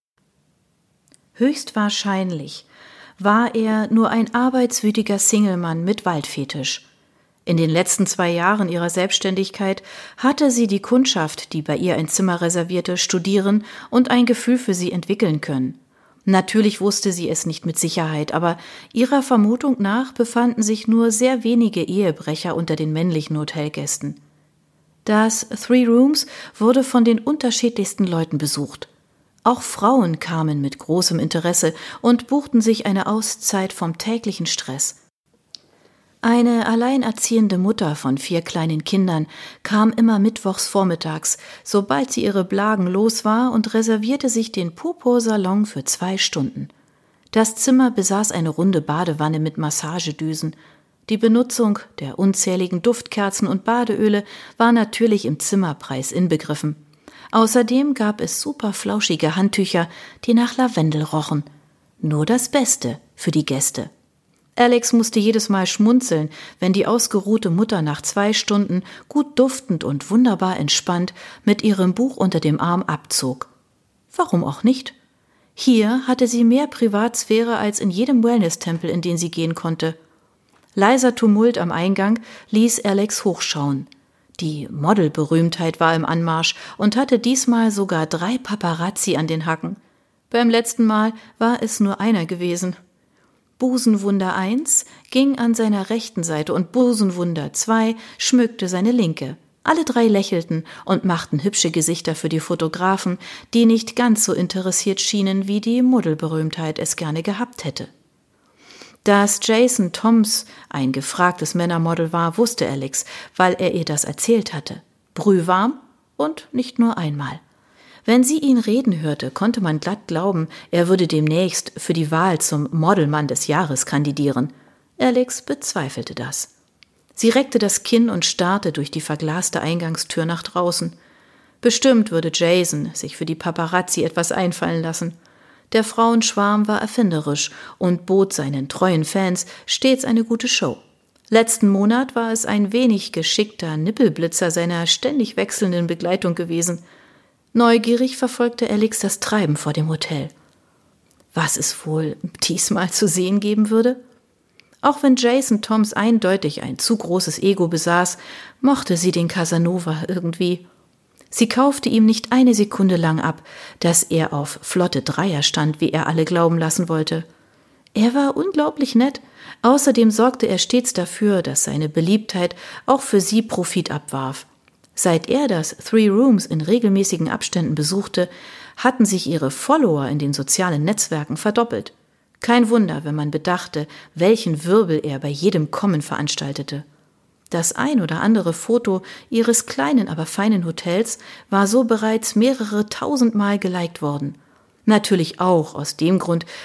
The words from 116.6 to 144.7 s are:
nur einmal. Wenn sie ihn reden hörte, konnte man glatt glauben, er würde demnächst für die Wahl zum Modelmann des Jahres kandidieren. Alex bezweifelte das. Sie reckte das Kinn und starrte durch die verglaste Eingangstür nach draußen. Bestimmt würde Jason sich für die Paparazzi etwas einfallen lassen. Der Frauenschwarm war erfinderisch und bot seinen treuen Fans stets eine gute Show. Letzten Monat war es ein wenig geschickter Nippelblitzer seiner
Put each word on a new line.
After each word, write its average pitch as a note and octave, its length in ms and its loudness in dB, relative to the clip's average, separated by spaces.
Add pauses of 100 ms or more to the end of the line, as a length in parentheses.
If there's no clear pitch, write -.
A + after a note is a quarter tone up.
nur A#3 180 2
einmal. D3 440 -6 (640)
Wenn B3 200 4
sie D4+ 140 0
ihn C4+ 200 4
reden A3 420 0
hörte, D3 300 -4
konnte A3 300 -2
man D#3 200 0
glatt G3 260 -6
glauben, E3+ 420 -2 (220)
er F3 180 2
würde F#3 180 4
demnächst D#3 680 0
für - 160 -2
die D#3+ 180 -2
Wahl E3 280 2
zum D3 340 -2
Modelmann D#3 560 2
des - 200 -4
Jahres D3+ 360 0
kandidieren. C#3+ 680 0 (460)
Alex B3+ 440 0
bezweifelte - 720 -6
das. - 400 -8 (600)
Sie A3+ 160 2
reckte C4+ 280 2
das G#3 240 -2
Kinn A#3 280 2
und F3+ 140 -2
starrte F#3 480 0
durch C#3+ 180 -6
die D#3+ 100 -6
verglaste D#3 600 -4
Eingangstür E3 640 -4
nach E3 180 -4
draußen. F3 520 -2 (640)
Bestimmt A#3 500 4
würde E3 220 0
Jason E3 640 2
sich - 220 -10
für D#3+ 100 -6
die E3 80 -4
Paparazzi E3+ 680 -2
etwas E3+ 280 -2
einfallen E3+ 500 -2
lassen. E3 320 -6 (580)
Der A3 120 2
Frauenschwarm G#3+ 800 2
war G#3+ 140 0
erfinderisch E3 680 -2 (260)
und F3 300 -2
bot F#3+ 260 2
seinen C#3 360 -4
treuen F3 360 0
Fans F3+ 400 -2 (220)
stets C4 400 2
eine A3+ 180 2
gute A#3 240 -4
Show. C3+ 300 -2 (500)
Letzten A3+ 400 4
Monat A3 460 2
war A3+ 180 -2
es A3+ 140 -4
ein G3+ 260 0
wenig A3+ 400 2
geschickter E3+ 640 -2
Nippelblitzer E3+ 760 0
seiner E3+ 360 -2